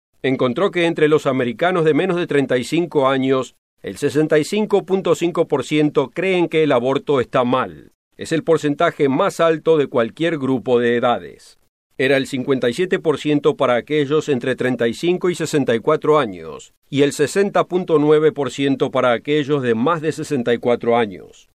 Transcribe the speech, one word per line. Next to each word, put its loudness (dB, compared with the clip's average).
encontró 0
que 0
entre 2
los 2
americanos 0
de 4
menos 0
de -4
treinta 0
y -2
cinco 0
años, 0
el -10
sesenta 0
y 2
cinco 0
punto 0
cinco -2
por -2
ciento 0
creen -2
que 2
el 2
aborto 0
está 0
mal. -4
Es -6
el -2
porcentaje 0
más 0
alto 2
de 0
cualquier -2
grupo 0
de 2
edades. -4
Era 2
el -2
cincuenta -2
y -2
siete -2
por -2
ciento 0
para 0
aquellos -2
entre -2
treinta -2
y -2
cinco -2
y -4
sesenta -2
y -2
cuatro 2
años, -10
y 0
el 2
sesenta 0
punto 0
nueve 4
por -6
ciento -2
para 2
aquellos 0
de 2
más 0
de -2
sesenta -2
y -4
cuatro 0
años. -6